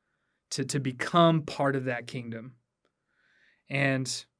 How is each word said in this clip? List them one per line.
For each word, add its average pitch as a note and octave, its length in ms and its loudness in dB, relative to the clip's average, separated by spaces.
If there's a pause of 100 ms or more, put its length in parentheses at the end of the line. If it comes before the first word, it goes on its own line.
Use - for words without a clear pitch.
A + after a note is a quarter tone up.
(520)
to, C3+ 140 -4
to C#3 140 -2
become E3 600 4
part C#3 340 -2
of C3 100 -2
that A#2+ 220 -4
kingdom. A#2 460 -10 (1160)
And C3+ 380 0 (320)